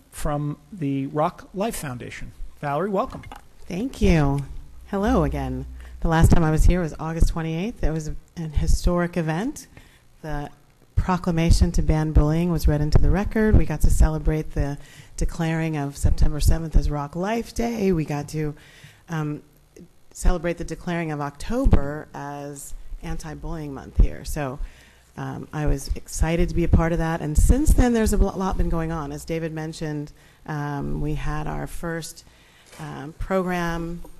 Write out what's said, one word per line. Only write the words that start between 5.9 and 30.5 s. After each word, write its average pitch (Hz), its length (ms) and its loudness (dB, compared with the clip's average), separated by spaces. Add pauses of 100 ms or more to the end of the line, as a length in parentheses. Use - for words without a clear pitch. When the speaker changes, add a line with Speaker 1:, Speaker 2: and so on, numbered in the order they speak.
Speaker 2:
The - 60 -2
last 165 240 6
time 170 140 6
I 156 80 4
was 156 120 4
here 175 160 6
was 156 200 -4
August 160 280 0
twenty-eighth. 165 540 -4
It 147 80 0
was 156 180 -4 (280)
an 160 160 -8
historic 175 640 2
event. 175 500 -4 (560)
The 147 260 -6 (460)
proclamation 170 800 2
to - 100 2
ban 156 300 2
bullying 160 400 4
was 156 160 0
read 147 120 2
into 131 180 4
the - 120 8
record. 208 460 2
We - 100 6
got 151 140 -4
to - 100 8
celebrate 156 640 2
the 143 260 -2 (380)
declaring 160 600 -2
of 139 200 -6
September - 420 4
seventh 165 380 2
as 147 120 6
Rock 143 280 -4
Life 220 360 -4
Day. 226 380 -2
We 160 140 0
got 147 240 -6
to, 151 260 -4 (540)
um, 151 340 -6 (680)
celebrate 175 460 0
the 165 60 -8
declaring 170 460 -6
of 147 100 -6
October 151 960 2
as 143 600 -12 (280)
Anti-Bullying 156 720 -8
Month 110 240 -6
here. - 260 4
So, 143 360 -4 (560)
um, 135 360 -10
I 151 140 -2
was 143 300 0
excited 165 520 0
to 160 60 -6
be 170 80 0
a 165 60 2
part 165 240 6
of 170 60 0
that. 160 220 -2
And 151 160 -2
since 277 360 4
then, 247 200 6
there's 220 200 4
a 208 40 2
lo-, 196 200 2
lot 185 200 -2
been 175 120 0
going 165 240 -2
on. 151 180 -6
As 151 140 -12
David 165 280 -6
mentioned, 156 600 -8 (340)
um, 147 540 -6